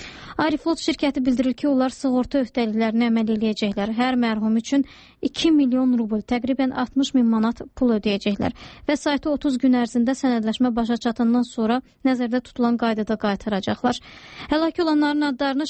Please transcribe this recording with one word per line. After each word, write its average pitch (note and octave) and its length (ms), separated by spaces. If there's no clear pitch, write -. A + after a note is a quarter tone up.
Aeroflot D#4 400
şirkəti C#4+ 440
bildirir B3+ 280
ki, - 140
onlar C4 260
sığorta B3+ 480
öhdəliklərini A3+ 680
əməl A3+ 240
eləyəcəklər. G#3+ 580
Hər B3+ 240
mərhum A3 400
üçün C4+ 280
iki D#4 300
milyon B3+ 480
rubl, G#3+ 260
təqribən B3+ 480
altmış C4 400
min A#3+ 160
manat A3+ 320
pul B3 240
ödəyəcəklər. G#3 560
Vəsaiti D4 400
otuz C#4 320
gün B3+ 220
ərzində A#3+ 340
sənədləşmə A#3+ 580
başa A#3 220
çatandan A#3 480
sonra A#3 360
nəzərdə B3 340
tutulan A#3+ 380
qaydada G#3+ 420
qaytaracaqlar. G#3+ 800
Həlak D#4+ 320
olanların D4 480
adlarını C#4 400